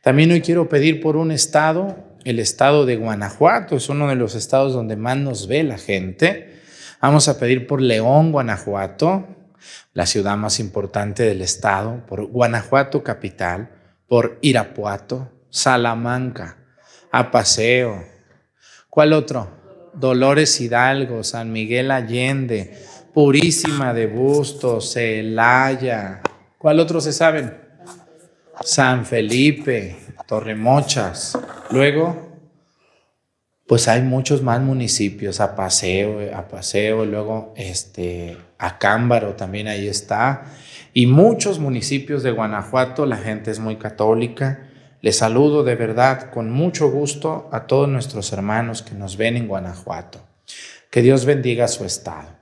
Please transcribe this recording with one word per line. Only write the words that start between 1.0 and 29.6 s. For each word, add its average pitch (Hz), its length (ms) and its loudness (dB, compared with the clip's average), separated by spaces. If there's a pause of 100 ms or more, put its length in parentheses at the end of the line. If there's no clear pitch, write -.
por 156 160 0
un 160 140 0
estado, 160 680 0 (280)
el 117 140 -2
estado 139 460 4
de 127 120 0
Guanajuato, 113 800 0
es 127 140 -2
uno 143 180 -2
de 135 100 0
los 117 180 -2
estados 135 400 0
donde 110 220 -4
más 120 200 -2
nos 120 320 -4
ve 143 140 0
la 127 160 -4
gente. 95 840 -2 (400)
Vamos 143 260 6
a 131 120 0
pedir 123 280 0
por 139 140 -2
León, 127 500 4
Guanajuato, 117 960 -2 (680)
la 87 100 -2
ciudad 101 320 0
más 107 240 -4
importante 104 600 -4
del 101 180 0
estado, 104 680 -4
por 101 200 -8
Guanajuato 123 760 0
capital, 95 680 -6 (360)
por 117 360 2
Irapuato, 117 880 -2 (160)
Salamanca, 120 1120 -2 (520)
Apaseo. 120 960 2 (840)
¿Cuál 151 240 6
otro? 135 340 -2 (460)
Dolores 135 680 2
Hidalgo, 120 640 0
San 117 260 -8
Miguel 117 400 -2
Allende, 123 880 -2 (360)
Purísima 147 800 2
de 113 120 0
Bustos, 127 840 -2
Celaya. 113 1300 0 (380)
¿Cuál 156 200 4
otro 165 220 2
se 143 140 -4
saben? 156 500 0 (960)
San 127 440 2
Felipe, 117 920 0 (300)